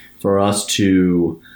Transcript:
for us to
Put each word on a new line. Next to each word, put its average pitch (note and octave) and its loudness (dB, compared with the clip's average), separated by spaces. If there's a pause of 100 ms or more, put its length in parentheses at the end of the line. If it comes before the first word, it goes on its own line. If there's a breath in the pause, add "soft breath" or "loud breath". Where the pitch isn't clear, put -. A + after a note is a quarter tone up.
(220 loud breath)
for G2 0
us G2+ -2 (120)
to F2+ 0 (140 loud breath)